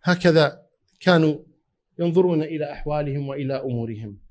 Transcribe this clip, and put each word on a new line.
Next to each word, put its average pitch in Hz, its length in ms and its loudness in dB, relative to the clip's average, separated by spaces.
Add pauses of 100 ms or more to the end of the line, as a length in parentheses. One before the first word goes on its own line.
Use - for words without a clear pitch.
هكذا 165 600 2 (380)
كانوا 160 380 4 (600)
ينظرون 170 440 2
إلى 151 300 -6
أحوالهم 147 560 -4
وإلى 135 260 -6
أمورهم. 117 640 -6 (120)